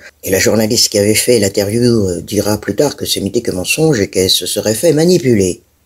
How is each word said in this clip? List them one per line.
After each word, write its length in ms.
Et 80
la 80
journaliste 520
qui 80
avait 180
fait 240
l'interview, 680
euh, 120
dira 400
plus 160
tard 180
que 120
ce 120
n'était 220
que 100
mensonge 480
et 120
qu'elle 200
se 160
serait 300
fait 160
manipuler. 720